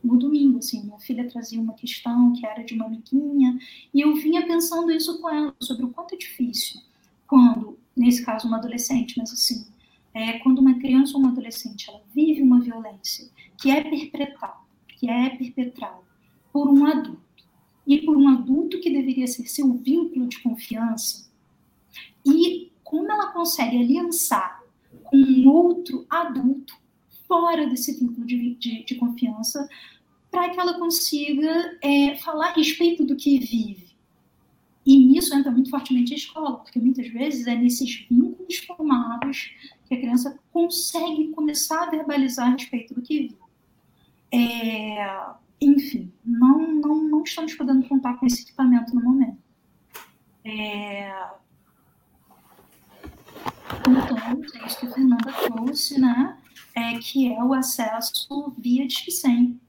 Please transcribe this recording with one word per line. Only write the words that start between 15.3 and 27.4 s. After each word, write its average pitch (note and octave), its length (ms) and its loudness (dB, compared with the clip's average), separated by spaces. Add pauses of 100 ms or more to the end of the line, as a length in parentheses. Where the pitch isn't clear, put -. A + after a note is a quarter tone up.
por C#4+ 160 0
um C#4+ 160 8
adulto, - 360 0 (640)
e C#4+ 140 4
por D4+ 180 2
um C#4 120 8
adulto C4 500 2
que F4 100 -4
deveria C4 380 -2
ser B3 200 -10
seu C4+ 260 0
vínculo C4 540 -2
de - 120 -10
confiança, A3+ 880 -6 (960)
e E4 460 2 (120)
como F4+ 280 -4
ela G#4 200 -4
consegue C#4+ 460 -2
aliançar A#3+ 840 -2 (400)
com - 140 2
um C4 320 8
outro F4 600 2
adulto C#4 640 -2 (540)
fora E4+ 400 0